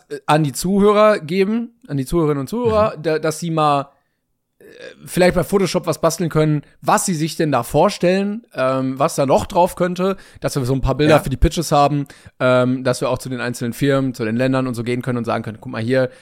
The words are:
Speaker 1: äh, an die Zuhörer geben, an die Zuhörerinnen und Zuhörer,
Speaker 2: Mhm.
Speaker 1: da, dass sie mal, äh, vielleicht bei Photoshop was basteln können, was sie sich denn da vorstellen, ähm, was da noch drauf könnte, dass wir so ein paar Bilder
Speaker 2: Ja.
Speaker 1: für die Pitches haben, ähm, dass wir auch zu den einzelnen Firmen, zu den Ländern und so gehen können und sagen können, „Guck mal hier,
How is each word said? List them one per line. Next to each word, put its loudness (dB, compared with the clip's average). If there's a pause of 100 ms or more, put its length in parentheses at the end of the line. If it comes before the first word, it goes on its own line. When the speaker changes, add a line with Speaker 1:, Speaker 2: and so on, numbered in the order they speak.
(100)
Speaker 1:
äh, -10
an 4
die -2
Zuhörer 4
geben, -2 (140)
an -6
die -2
Zuhörerinnen 0
und -8
Zuhörer, 0
Speaker 2:
Mhm. -12
Speaker 1:
da, 0
dass -4
sie -6
mal, 0 (720)
äh, -20 (420)
vielleicht 2
bei 2
Photoshop 0
was -2
basteln 0
können, 2 (200)
was 2
sie 0
sich -4
denn 0
da 0
vorstellen, 0
ähm, -2
was 0
da 0
noch 2
drauf 0
könnte, -2 (240)
dass -4
wir -2
so 0
ein -2
paar 0
Bilder 6
Speaker 2:
Ja. 2
Speaker 1:
für -6
die -2
Pitches 0
haben, 2 (320)
ähm, 2
dass -2
wir -2
auch -2
zu -12
den -6
einzelnen -4
Firmen, 0
zu -6
den -2
Ländern 0
und -6
so -6
gehen -2
können -2
und -4
sagen -2
können, -12
„Guck -14
mal -6
hier, 0 (120)